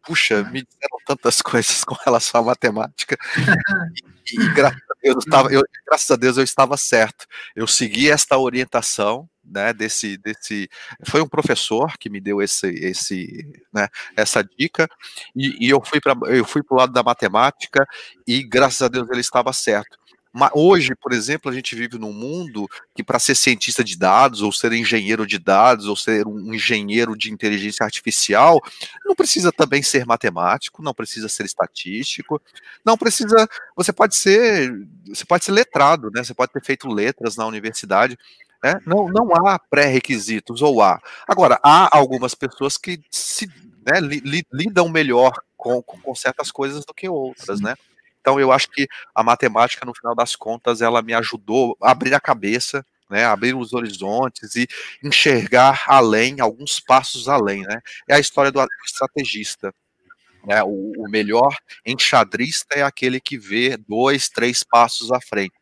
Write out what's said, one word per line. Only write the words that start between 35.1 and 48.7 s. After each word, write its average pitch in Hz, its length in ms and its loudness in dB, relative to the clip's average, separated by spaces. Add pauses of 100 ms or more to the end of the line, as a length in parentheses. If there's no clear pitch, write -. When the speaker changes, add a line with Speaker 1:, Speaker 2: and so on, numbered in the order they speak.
Speaker 1:
pode 175 220 0
ser 196 60 -2
letrado, 143 600 2
né? 123 80 -4
Você 120 120 -12
pode 127 180 -2
ter 139 100 -6
feito 135 260 -6
letras 110 480 -2
na 113 100 -4
universidade, 110 720 -2 (460)
né? 147 120 2 (120)
Não, 185 220 0
não 214 200 0 (180)
há 190 120 2
pré-requisitos, 120 1040 -2
ou 131 200 4
há. 95 180 4 (260)
Agora, 160 380 4
há 156 320 8
algumas 131 380 2
pessoas 135 420 -6
que 175 240 -10 (100)
se, - 360 -8 (400)
né, 156 140 2
li-, 147 240 -4
li-, 151 280 -4
lidam 175 380 0
melhor 131 420 4 (240)
com, 120 260 -4
com, - 180 -20
com 131 140 -12
certas - 380 -6
coisas 143 320 -8
do - 100 -20
que 185 140 -12
outras, 131 500 -8
Speaker 2:
Sim. 101 60 -6
Speaker 1:
né? 117 100 -4 (460)
Então, 139 180 2
eu 131 140 4
acho 131 180 2